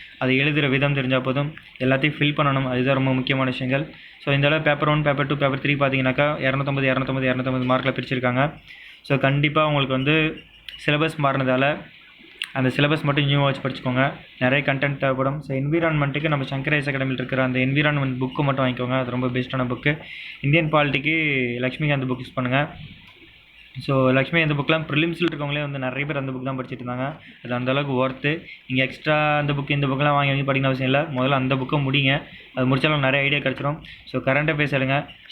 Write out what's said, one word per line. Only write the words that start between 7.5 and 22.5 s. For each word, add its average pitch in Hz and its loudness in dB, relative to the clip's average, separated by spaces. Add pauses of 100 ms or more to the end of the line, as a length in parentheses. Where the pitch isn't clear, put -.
மார்க்கில் 127 2
பிரிச்சிருக்காங்க. 127 -2 (420)
So, 139 0
கண்டிப்பா 143 2
உங்களுக்கு 139 0
வந்து 156 0 (420)
சிலபஸ் 151 0
மாறினதால 135 2 (760)
அந்த 131 2
சிலபஸ் 151 2
மட்டும் 143 2
நியூ 143 2
வாட்ச் 139 0
படிச்சுக்கோங்க. 127 0 (260)
நிறைய 139 2
கண்டென்ட் 139 -2
தேவைப்படும். 135 0
So, 139 -4
என்விரான்மெண்ட்டுக்கு 151 0
நம்ம 139 0
சங்கர் 135 -4
ஐஎஸ் 143 0
அகாடமியில் 135 -2
இருக்கிற 131 -2
அந்த 127 0
என்விரான்மெண்ட் 139 0
புக்கு 131 -2
மட்டும் 135 2
வாங்கிக்கோங்க. 123 -2
அது 123 -2
ரொம்ப 127 -2
பெஸ்ட்டான 127 -2
புக்கு. 147 -2 (420)
இந்தியன் 156 2
பாலிட்டிக்கு 147 2 (460)
லக்ஷ்மிகாந்த் 131 0
புக் 127 -4
யூஸ் - -14
பண்ணுங்க. 131 -2 (1000)